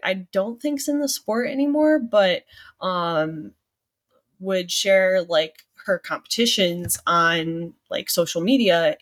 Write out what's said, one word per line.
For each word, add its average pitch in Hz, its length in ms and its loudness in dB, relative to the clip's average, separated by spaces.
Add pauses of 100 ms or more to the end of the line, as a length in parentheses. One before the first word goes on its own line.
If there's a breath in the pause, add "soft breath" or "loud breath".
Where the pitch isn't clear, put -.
I 190 120 -2
don't 196 460 -4
think's 294 280 -4
in 294 120 0
the 285 80 -2
sport 233 420 -4
anymore, 294 480 2
but, 208 460 2 (360 loud breath)
um, 165 720 -2 (880)
would 185 300 -4
share, 190 520 2
like, 160 400 -2 (240)
her 185 120 0
competitions 175 1080 -2
on, 165 680 0 (160)
like, - 200 -6
social 170 320 -2
media, 180 600 2